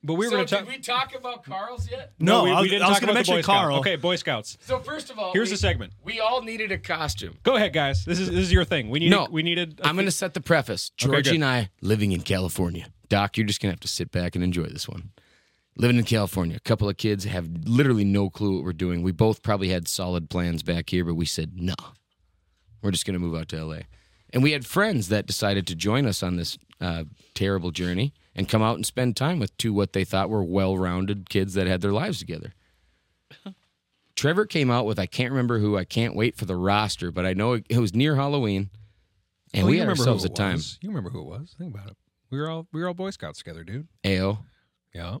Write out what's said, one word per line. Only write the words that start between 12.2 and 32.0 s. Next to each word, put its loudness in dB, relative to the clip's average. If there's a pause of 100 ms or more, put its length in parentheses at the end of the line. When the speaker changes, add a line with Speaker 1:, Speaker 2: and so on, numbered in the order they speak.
Speaker 2:
California. -2 (220)
Doc, 2
you're 2
just -2
gonna 0
have -8
to -8
sit -6
back -2
and 0
enjoy 0
this -10
one. -14 (680)
Living 6
in 4
California, 0
a -8
couple 0
of -4
kids 0
have -4 (160)
literally 4
no 4
clue -2
what -4
we're -4
doing. -2
We 0
both 4
probably 0
had 0
solid -4
plans -2
back -4
here, 0
but -2
we 0
said, -6
"Nah, -4 (1080)
we're -2
just -4
gonna -4
move -4
out -10
to -8
L -8
A." -12 (500)
And 4
we 6
had -4
friends 2
that 2
decided 0
to -6
join 2
us 0
on 0
this, -4 (240)
uh, -4 (280)
terrible 0
journey -2 (220)
and -2
come 4
out 2
and -6
spend -2
time 0
with -4
two -2
what 0
they 2
thought 0
were 0
well-rounded 0
kids 0
that 2
had 2
their 0
lives -2